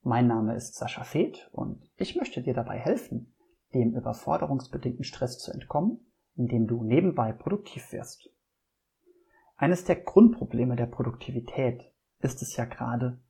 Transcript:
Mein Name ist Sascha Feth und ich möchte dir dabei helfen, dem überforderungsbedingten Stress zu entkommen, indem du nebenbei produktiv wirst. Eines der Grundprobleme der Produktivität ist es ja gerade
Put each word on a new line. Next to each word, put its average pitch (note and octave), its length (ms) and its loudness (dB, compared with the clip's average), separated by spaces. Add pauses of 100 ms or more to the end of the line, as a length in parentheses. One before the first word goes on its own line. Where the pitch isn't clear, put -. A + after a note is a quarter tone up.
Mein B2 260 2
Name A2+ 280 2
ist - 220 -10
Sascha A#2 280 -8
Feth - 480 -4
und - 340 -8 (100)
ich - 200 -4
möchte C4 240 -4
dir B2+ 140 -2
dabei A2+ 240 -4
helfen, - 560 -4 (400)
dem A#2+ 200 4
überforderungsbedingten C3 1080 -4
Stress - 340 -6
zu - 140 -12
entkommen, - 580 -2 (240)
indem A2+ 320 2
du A#2 160 -2
nebenbei B2 520 2
produktiv - 580 -6
wirst. - 380 -14 (1300)
Eines F3 280 2
der F3+ 120 2
Grundprobleme B2+ 800 6
der A#2+ 100 0
Produktivität B2 1040 -4 (280)
ist - 200 -4
es - 160 -8
ja A#2+ 80 -2
gerade A#2+ 640 -4